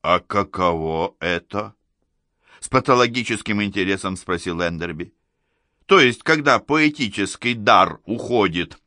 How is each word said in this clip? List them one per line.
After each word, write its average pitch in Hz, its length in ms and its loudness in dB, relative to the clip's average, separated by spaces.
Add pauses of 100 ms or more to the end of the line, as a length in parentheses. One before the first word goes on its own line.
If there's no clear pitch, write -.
«А 87 180 2
каково 85 960 -2
это?» 90 560 -6 (840)
с - 80 -16
патологическим 120 920 0
интересом 95 540 -4
спросил 87 440 -6
Эндерби. 85 540 -6 (720)
«То 196 120 6
есть, 123 240 4
когда 147 360 2
поэтический 120 960 -2
дар 104 500 4
уходит?» 98 840 -2